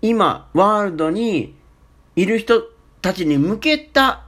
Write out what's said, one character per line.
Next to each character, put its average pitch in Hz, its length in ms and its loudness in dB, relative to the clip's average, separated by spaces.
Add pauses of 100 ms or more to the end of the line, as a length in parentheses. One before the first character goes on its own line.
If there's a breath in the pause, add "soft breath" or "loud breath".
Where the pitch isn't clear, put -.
今、 214 520 0
ワ 208 280 2
ー 196 100 -2
ル 160 60 -10
ド 160 140 -2
に 202 440 -4 (600)
い 180 100 0
る 220 140 0
人 226 240 0 (380)
た 185 120 -2
ち 185 120 -4
に 147 120 2
向 180 220 0
け 302 180 0
た 269 500 -2